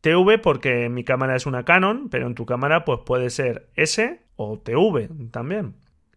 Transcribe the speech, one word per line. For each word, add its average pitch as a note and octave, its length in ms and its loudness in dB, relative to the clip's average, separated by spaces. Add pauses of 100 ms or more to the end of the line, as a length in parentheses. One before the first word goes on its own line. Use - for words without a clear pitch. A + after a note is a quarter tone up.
T D#3+ 120 4
V F#3+ 240 6
porque B2+ 520 0
mi B2 160 -6
cámara C3 320 0
es B2 80 -4
una B2+ 180 -4
Canon, F#3+ 460 2
pero B2+ 180 -4
en A#2+ 80 -6
tu A#2 100 -8
cámara, C#3+ 380 0
pues, C3 220 -2
puede B2+ 240 0
ser B2 460 -4
S - 460 0 (140)
o - 240 -8
T A#2 160 -6
V D3+ 340 2 (220)
también. D3+ 440 -8 (420)